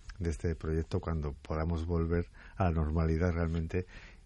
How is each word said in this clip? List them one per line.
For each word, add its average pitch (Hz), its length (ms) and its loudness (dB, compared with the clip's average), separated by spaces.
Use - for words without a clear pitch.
de 85 120 0
este 78 240 -2
proyecto 80 440 -2
cuando 78 340 -2
podamos 80 520 -2
volver 85 440 2
a 95 100 2
la 90 60 4
normalidad 80 640 2
realmente 82 520 0